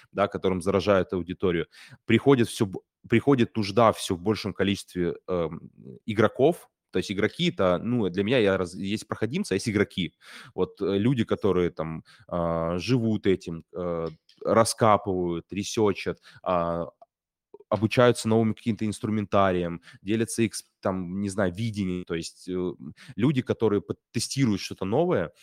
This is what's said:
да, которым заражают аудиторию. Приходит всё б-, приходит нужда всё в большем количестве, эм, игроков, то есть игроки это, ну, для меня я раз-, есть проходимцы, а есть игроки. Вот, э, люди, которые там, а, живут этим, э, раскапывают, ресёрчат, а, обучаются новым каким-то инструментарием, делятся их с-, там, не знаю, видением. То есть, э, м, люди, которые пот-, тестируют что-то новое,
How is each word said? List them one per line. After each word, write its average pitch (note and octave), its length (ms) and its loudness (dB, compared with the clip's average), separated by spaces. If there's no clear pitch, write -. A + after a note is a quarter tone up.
да, G2 160 2
которым F#2 340 -2
заражают F#2+ 520 2
аудиторию. F2 520 -2
Приходит A#2 420 4
всё - 180 -2
б-, F#2 140 -8
приходит A#2 460 2
нужда G#2 360 4
всё - 240 -6
в E2+ 60 -10
большем G2 320 -2
количестве, F2+ 640 -2
эм, E2 420 -6
игроков, A2+ 640 2
то F#2+ 80 -2
есть F#2+ 120 -4
игроки G#2 380 -2
это, F#2 280 2
ну, G#2+ 320 -2
для G2 140 -2
меня B2+ 160 2
я F#2+ 180 2
раз-, F2+ 180 -6
есть G2 320 -6
проходимцы, C3+ 460 -6
а - 20 2
есть - 140 -4
игроки. F#2+ 440 -2
Вот, - 280 -4
э, G2 160 0
люди, A2+ 260 0
которые F2+ 460 0
там, D#2+ 340 -8
а, E2+ 500 -2
живут A2 500 -2
этим, F2 360 -2
э, E2+ 340 -6
раскапывают, F2+ 1080 2
ресёрчат, G2 680 0
а, E2+ 440 -2
обучаются A2+ 580 2
новым A2 260 2
каким-то A2 320 -4
инструментарием, G2 960 0
делятся A2 400 -2
их G#2+ 140 0
с-, - 80 -14
там, F#2 400 -4
не G2+ 80 -4
знаю, F#2 240 0
видением. F#2+ 520 -4
То F2 100 -6
есть, - 320 -10
э, F#2 60 -8
м, F2+ 400 -6
люди, B2+ 260 2
которые G2+ 400 0
пот-, - 160 -10
тестируют A#2 500 0
что-то - 240 -10
новое, A#2+ 460 0